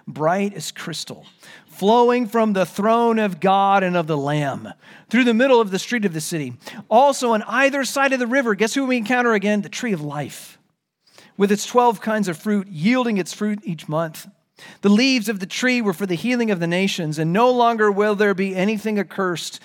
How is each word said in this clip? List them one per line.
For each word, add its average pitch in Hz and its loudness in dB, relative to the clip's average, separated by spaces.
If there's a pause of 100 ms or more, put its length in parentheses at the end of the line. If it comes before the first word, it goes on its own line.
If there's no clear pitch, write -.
bright 180 -2
as 151 -10
crystal, - -14 (400)
flowing 240 2
from 220 2
the 185 0
throne 226 2
of 190 -2
God 196 4
and 180 0
of 165 0
the 156 -2
Lamb, 139 -4 (420)
through 247 2
the 240 4
middle 247 6
of 202 -2
the 190 -2
street 233 -4
of 180 0
the 160 -6
city. 151 -6 (360)
Also 247 4
on 214 0
either 269 0
side 277 0
of 262 -2
the 240 -2
river," 240 0
guess 220 -2
who 277 -2
we 254 0
encounter 240 0
again? 208 0
The 156 -12
tree 233 -6
of 156 -4
life, 147 -10 (800)
"with 196 2
its 202 0
twelve 240 2
kinds 214 -2
of 160 -6
fruit, 202 -2
yielding 220 0
its 180 -4
fruit 208 -4
each 165 -8
month. 156 -6 (540)
The 233 4
leaves 240 4
of 202 -6
the 190 -6
tree 247 0
were 202 0
for 202 -6
the 180 -2
healing 226 0
of 175 -2
the 170 -2
nations, 175 -2
and 160 0
no 233 4
longer 233 2
will 208 2
there 202 2
be 190 -2
anything 208 -2
accursed, 185 -4